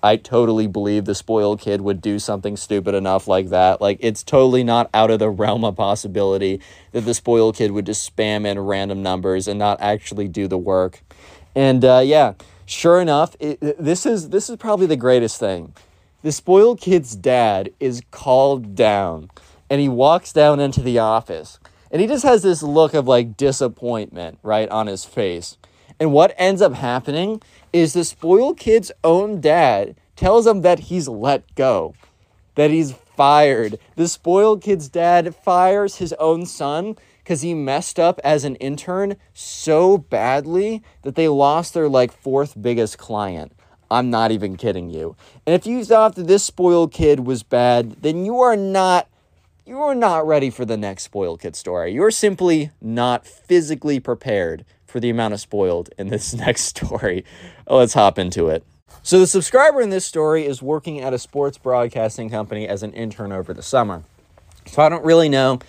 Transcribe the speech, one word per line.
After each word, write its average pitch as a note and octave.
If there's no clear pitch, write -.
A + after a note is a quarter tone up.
I G#2+
totally A2+
believe G#2
the G#2
spoiled G#2
kid G2+
would G2
do G#2
something G#2
stupid G2+
enough F#2+
like F#2+
that. F#2
Like, G2+
it's A2+
totally C3
not A#2
out A2
of A2
the G#2+
realm G#2+
of G#2
possibility G2
that A#2+
the A2+
spoiled A2+
kid G#2+
would G2+
just -
spam G#2+
in G2+
random G2
numbers F#2
and G2+
not G#2
actually G#2
do G2
the F#2
work." F#2
And, C3
uh, B2+
yeah, C#3
sure E3+
enough, D#3+
it, D3
it, D3
this D#3
is, F#3+
this A3
is A#3
probably G#3
the D#3
greatest B2+
thing. F#2
The D3+
spoiled G3+
kid's D3
dad G#2+
is B2
called C3
down, F#2+
and C#3
he C#3+
walks C3+
down D3
into C#3
the A#2+
office. A2
And E3
he A3
just C4
has A#3+
this F3
look D3+
of, C#3
like, A#2+
disappointment, A#2+
right, G#2+
on A2
his G2
face. F2+
And D#3
what D#3
ends F#3
up E3
happening D3
is E3
the E3+
spoiled F#3+
kid's A3
own F#3
dad C#3
tells G#3+
him G#3
that F3
he's D#3
let B2
go, G2+
that D3+
he's D#3
fired. C3+
The E3+
spoiled G3
kid's E3+
dad F3
fires F#3+
his E3+
own E3
son E3+
'cause D3+
he E3+
messed D3
up E3+
as C#3+
an C3+
intern F3+
so F3
badly D3+
that C#3
they D#3+
lost C#3+
their, D#3+
like, B2+
fourth C#3
biggest A#2
client. G2
I'm B2
not A2+
even G2
kidding F2+
you. D#2+
And D#3+
if F3+
you A#3
thought A3
that F3+
this G3
spoiled F3
kid D3
was B2
bad, A#2+
then D#3+
you A#3+
are A#3+
not, F#3+
you B3
are C#4+
not F3+
ready D3
for B2
the A2
next G2
spoiled F2
kid E2
story. F2
You're F3+
simply F3
not A#2+
physically D3+
prepared G2
for -
the A#2
amount A2+
of G#2
spoiled F2+
in G2
this G#2
<laughs> A#2+
next B2
story. -
Let's B2+
hop G#2
into F2+
it. D#2+
So -
the F#3
subscriber C4
in G#3
this F#3
story D#3
is C3+
working D3
at C3
a B2
sports C#3+
broadcasting A#2
company G#2+
as G2
an G#2
intern G#2+
over F#2
the -
summer. G#2
So -
I D#3
don't E3
really E3
know. C3